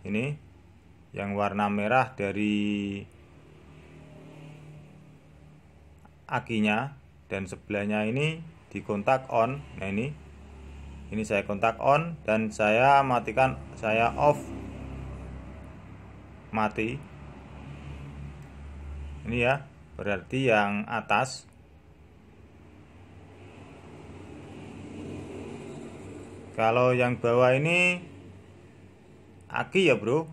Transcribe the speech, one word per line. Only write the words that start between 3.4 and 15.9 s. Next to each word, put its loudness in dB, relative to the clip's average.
akinya, 0
dan -4
sebelahnya -2
ini -2
di -8
kontak 0
on. 2
Nah, -6
ini, -2
ini -2
saya 0
kontak 2
on 4
dan 2
saya 6
matikan, 2
saya 2
off, 4